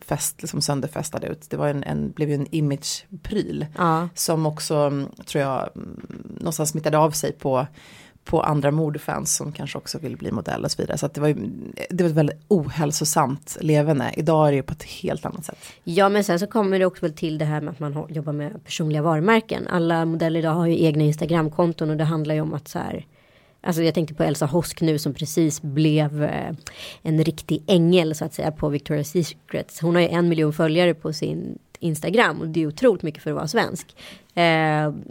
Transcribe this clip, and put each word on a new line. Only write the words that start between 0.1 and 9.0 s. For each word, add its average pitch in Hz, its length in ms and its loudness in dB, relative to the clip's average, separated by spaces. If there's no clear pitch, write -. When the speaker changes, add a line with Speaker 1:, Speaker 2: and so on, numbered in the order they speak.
Speaker 1:
liksom - 200 -4
sönderfestade - 640 -4
ut. - 240 -10
Det - 60 -4
var 151 120 0
en, 143 160 -2
en, 147 260 -4
blev 151 180 -2
ju 147 60 0
en 139 200 -2
imagepryl 151 1120 -4
Speaker 2:
Ja. 170 360 0
Speaker 1:
som 160 320 0
också, 156 280 -2
mm, 143 320 2
tror 143 180 0
jag, 135 320 -2
mm, - 300 -12
någonstans 156 320 -2
smittade 151 280 0
av 156 120 6
sig 143 220 -4
på, 135 340 0
på - 180 0
andra 147 280 2
modefans 147 680 -2